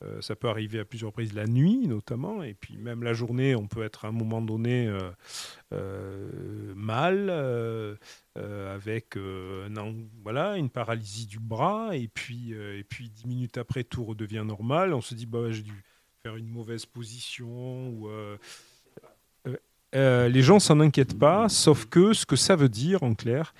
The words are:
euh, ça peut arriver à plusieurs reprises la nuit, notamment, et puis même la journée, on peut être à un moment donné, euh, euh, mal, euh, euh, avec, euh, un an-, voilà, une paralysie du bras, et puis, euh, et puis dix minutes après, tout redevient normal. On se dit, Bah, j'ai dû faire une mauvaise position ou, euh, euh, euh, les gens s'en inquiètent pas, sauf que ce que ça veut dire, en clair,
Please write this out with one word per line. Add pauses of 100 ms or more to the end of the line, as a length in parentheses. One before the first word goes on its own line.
euh,
ça
peut
arriver
à
plusieurs
reprises
la
nuit,
notamment,
et
puis
même
la
journée,
on
peut
être
à
un
moment
donné,
euh, (600)
euh,
mal,
euh, (400)
euh,
avec,
euh,
un
an-, (280)
voilà,
une
paralysie
du
bras,
et
puis,
euh,
et
puis
dix
minutes
après,
tout
redevient
normal.
On
se
dit,
Bah,
j'ai
dû (440)
faire
une
mauvaise
position
ou,
euh, (1120)
euh, (380)
euh,
les
gens
s'en
inquiètent
pas,
sauf
que
ce
que
ça
veut
dire,
en
clair,